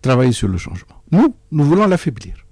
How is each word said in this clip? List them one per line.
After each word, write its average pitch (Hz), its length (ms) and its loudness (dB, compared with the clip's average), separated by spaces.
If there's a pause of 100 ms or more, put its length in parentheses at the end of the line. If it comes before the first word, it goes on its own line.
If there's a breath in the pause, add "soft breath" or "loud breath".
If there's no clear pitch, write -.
travailler 127 320 2
sur 107 160 -4
le 92 100 -4
changement. - 440 -14 (100)
Nous, 240 220 4 (160)
nous 151 140 0
voulons 190 240 2
l'affaiblir. 151 460 -4 (180)